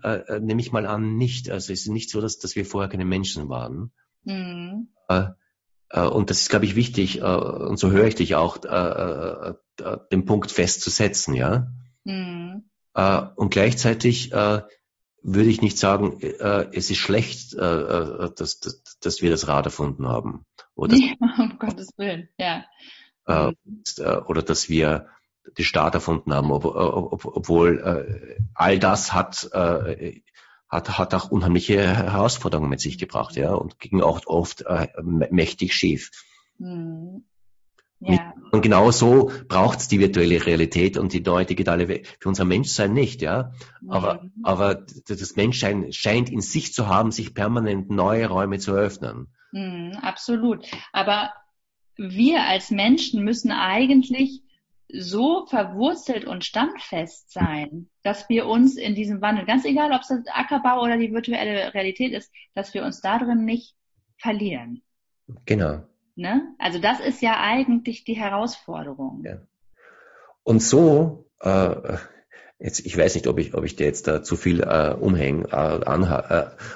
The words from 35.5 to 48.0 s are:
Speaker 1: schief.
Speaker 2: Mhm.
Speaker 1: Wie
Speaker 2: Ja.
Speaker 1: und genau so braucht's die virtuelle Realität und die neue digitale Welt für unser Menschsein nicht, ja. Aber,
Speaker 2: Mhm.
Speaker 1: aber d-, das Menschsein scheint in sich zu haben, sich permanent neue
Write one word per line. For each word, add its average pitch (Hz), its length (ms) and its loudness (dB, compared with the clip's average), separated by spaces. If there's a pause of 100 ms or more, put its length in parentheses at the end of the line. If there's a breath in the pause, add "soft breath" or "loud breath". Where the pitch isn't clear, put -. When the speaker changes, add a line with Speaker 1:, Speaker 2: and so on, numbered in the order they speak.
Speaker 1:
schief. - 380 0 (480 loud breath)
Speaker 2:
Mhm. 170 640 -12 (760)
Speaker 1:
Wie 92 140 0
Speaker 2:
Ja. 85 180 -6 (180)
Speaker 1:
und 107 100 2
genau 107 300 6
so 127 400 6 (160 loud breath)
braucht's 95 400 2
die 101 140 2
virtuelle 87 440 4
Realität 85 520 2
und - 160 -2
die 87 80 -2
neue 90 240 2
digitale 90 420 0
Welt - 320 -8
für - 80 -8
unser 95 160 0
Menschsein 101 500 2
nicht, 131 280 0
ja. 92 320 -4 (340 loud breath)
Aber, 101 360 -2
Speaker 2:
Mhm. - 80 -18 (120)
Speaker 1:
aber 98 320 2
d-, - 320 -16
das 92 300 -8
Menschsein 101 560 0
scheint 120 360 0
in 127 120 -4
sich - 320 -6
zu 113 140 -2
haben, 104 240 2
sich 101 220 -8
permanent 104 560 -2
neue 104 380 2